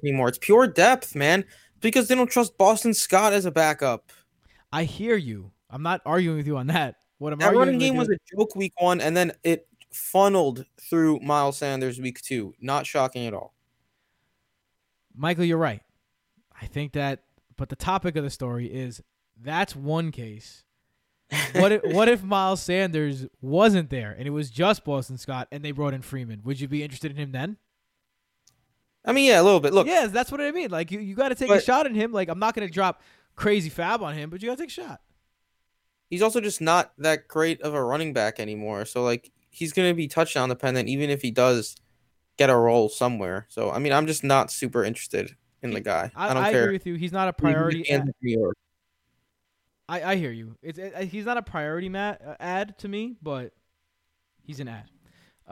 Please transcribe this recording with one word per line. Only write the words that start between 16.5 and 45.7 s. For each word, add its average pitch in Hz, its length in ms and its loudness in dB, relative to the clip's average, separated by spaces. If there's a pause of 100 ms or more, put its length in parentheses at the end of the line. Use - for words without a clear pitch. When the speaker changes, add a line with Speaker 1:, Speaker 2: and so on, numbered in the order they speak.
Speaker 2:
I 110 80 -12
think 143 260 -8
that, 139 300 -4 (340)
but 135 120 -8
the - 60 -10
topic 185 400 -2
of 151 80 -4
the 139 60 -4
story 120 440 -6
is 127 280 -10 (380)
that's 156 360 -4
one 156 360 -2
case. 110 520 -16 (880)
What 190 200 6
if, 214 100 2
Speaker 1:
<laughs> 165 100 0
Speaker 2:
what 214 160 6
if 208 140 4
Miles 190 380 0
Sanders 156 640 -2 (160)
wasn't 170 480 4
there 117 280 -8
and 131 100 -10
it 143 40 -6
was 147 180 -6
just 175 340 0
Boston 131 340 -4
Scott 127 340 -10
and 143 120 -12
they 147 80 -8
brought 143 220 -4
in 131 80 -8
Freeman? 117 420 -10
Would 131 160 -6
you 139 80 -8
be 147 160 -4
interested 147 280 -10
in 143 60 -12
him 143 160 -8
then? 165 240 -8 (1500)
Speaker 1:
I - 80 -2
mean, 277 140 4
yeah, 208 160 8
a - 20 8
little 190 160 8
bit. 143 140 2
Look, 196 140 6
Speaker 2:
Yes, 302 240 2
that's 247 200 -2
what 285 100 -8
I 294 100 -2
mean. 320 200 -4
Like, 165 200 -6
you, 208 80 -8
you 196 160 -10
gotta 254 200 0
take 262 140 -4
a 208 60 8
Speaker 1:
but - 80 4
Speaker 2:
shot 285 220 2
on 247 100 -4
him. 226 180 -2
Like, 190 160 -4
I'm 175 100 -6
not 220 160 -2
gonna 208 140 -8
drop 180 320 -2 (340)
crazy 202 340 0
fab 185 320 -4
on 151 120 -8
him, 156 160 -10
but 185 120 -14
you 233 80 -8
gotta 262 120 -6
take 302 80 -12
a - 40 -16
shot. 330 280 -14 (1080)
Speaker 1:
he's 175 120 -2
also 220 200 2
just 202 200 -4
not 165 360 4
that 156 300 0
great 160 340 -2
of 147 120 -6
a 139 100 -2
running 147 300 -2
back 110 260 -2
anymore. 107 460 -6
So, 123 180 -4
like, 120 280 -2 (180)
he's 160 240 -8
gonna 180 220 2
be 160 120 -4
touchdown 139 420 0
dependent, 127 400 -2
even 143 200 -2
if 143 120 -2
he 120 100 -4
does 123 440 2 (640)
get 139 120 6
a 127 60 6
role 117 340 4
somewhere. 101 600 -4
So, 101 220 -4
I 123 80 -4
mean, 143 140 0
I'm 156 140 4
just 151 160 -4
not 139 280 2
super 120 320 -2
interested - 520 -6 (280)
in 120 60 -6
Speaker 2:
He, 107 60 -6